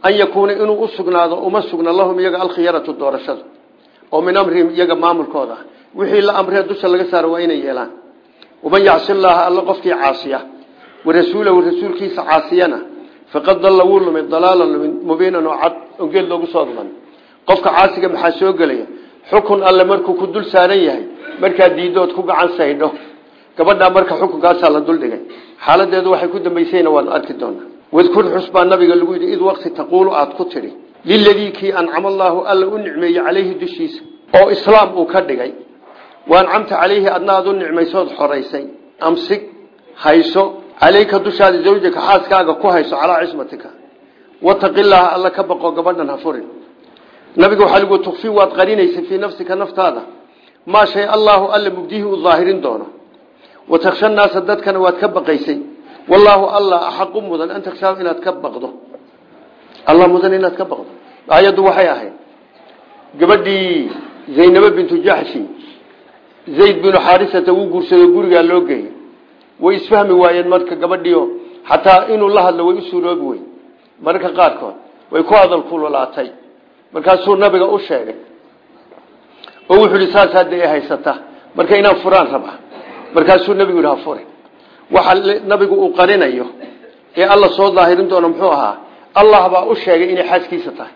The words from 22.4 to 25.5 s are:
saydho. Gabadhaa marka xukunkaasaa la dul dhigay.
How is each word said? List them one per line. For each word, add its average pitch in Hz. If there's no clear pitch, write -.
saydho. 147
Gabadhaa 185
marka 185
xukunkaasaa 175
la 151
dul 160
dhigay. 117